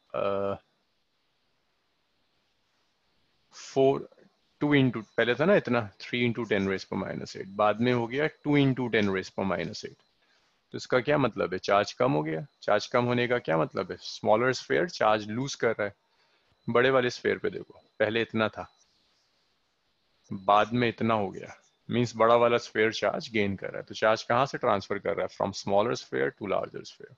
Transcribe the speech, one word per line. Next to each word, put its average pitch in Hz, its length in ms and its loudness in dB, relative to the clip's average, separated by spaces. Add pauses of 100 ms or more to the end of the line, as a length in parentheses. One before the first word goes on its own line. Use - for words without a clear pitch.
(140)
uh, 98 420 -4 (3000)
four, - 460 2 (600)
टू 147 160 2
into, 120 280 2 (120)
पहले 117 180 2
था 131 100 0
ना 196 120 4
इतना, 120 420 0
three 123 300 -2
into 117 240 -4
ten 98 180 2
raise 95 160 -4
power 98 180 -4
minus - 320 -10
eight, 98 200 -12
बाद 104 240 2
में 123 120 2
हो 120 140 0
गया 139 220 -2 (100)
two 147 220 0
into 127 340 2
ten 107 160 4
raise 92 200 -2
power 98 200 -4
minus 87 340 -4
eight। - 160 -16 (760)
तो 117 40 -10
इसका 127 220 -2
क्या 147 180 2
मतलब 98 340 0
है? 92 60 -4
Charge 101 340 2
कम 127 200 0
हो 151 100 0
गया। 156 220 -6 (180)
Charge 104 240 0
कम 123 180 0
होने 123 240 2
का 123 100 0
क्या 156 200 -2
मतलब 104 320 -4
है? 92 100 -8
Smaller 113 520 2
sphere 139 380 -2
charge 107 400 0
loose 127 240 -6
कर 120 160 0
रहा 107 160 -2
है। 98 80 -10 (720)
बड़े 120 240 4
वाले 127 200 2
sphere 101 280 -2
पे - 120 -4
देखो, - 300 -12 (180)
पहले 110 240 2
इतना 110 260 0
था, 90 180 -10 (1600)
बाद 101 420 2
में 123 160 2
इतना 113 260 0
हो 104 160 -2
गया, 92 240 -14 (340)
Means 113 280 -2
बड़ा 113 200 6
वाला 120 220 4
sphere 110 340 0
charge - 400 -2
gain 101 240 0
कर - 140 -10
रहा - 80 -10
है। - 60 -10
तो 107 100 -16
charge 110 280 2
कहाँ 123 240 2
से 151 120 -8
transfer 104 400 0
कर 95 180 -2
रहा 90 100 0
है? - 100 -18
From 101 200 -2
smaller 104 400 0
sphere 131 360 -4
to 104 200 -8
larger - 320 -4
sphere। - 340 -20